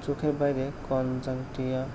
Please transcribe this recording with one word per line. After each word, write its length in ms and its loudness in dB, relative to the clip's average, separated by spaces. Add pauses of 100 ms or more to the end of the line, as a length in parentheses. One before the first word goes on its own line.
চোখের 360 2
বাইরে 320 2 (180)
কনজাংটিয়া 920 0 (140)